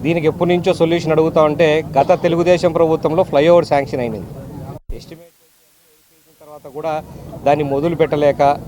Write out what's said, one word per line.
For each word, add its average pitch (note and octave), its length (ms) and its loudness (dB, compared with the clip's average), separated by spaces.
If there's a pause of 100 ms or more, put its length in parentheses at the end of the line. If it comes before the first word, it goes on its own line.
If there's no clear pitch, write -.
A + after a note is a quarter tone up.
దీనికి D#3+ 240 0
ఎప్పటి E3+ 240 0
నుంచో F3+ 220 2
సొల్యూషన్ E3 380 0
అడుగుతా D#3+ 320 2
ఉంటే D#3 400 2 (140)
గత F3 260 2
తెలుగుదేశం E3+ 480 2
ప్రభుత్వంలో D#3+ 520 0
ఫ్లైఓవర్ D#3+ 420 4
శాంక్షన్ C#3 340 -2
అయినది. G#2+ 260 -6 (720)
ఎస్టిమేట్ E3 380 -20 (760)
చేసిన - 320 -20
తర్వాత D3 320 -20
కూడా D#3 300 -6 (420)
దాన్ని D3 180 2
మొదలు C#3+ 320 -2
పెట్టలేక D3 640 2 (100)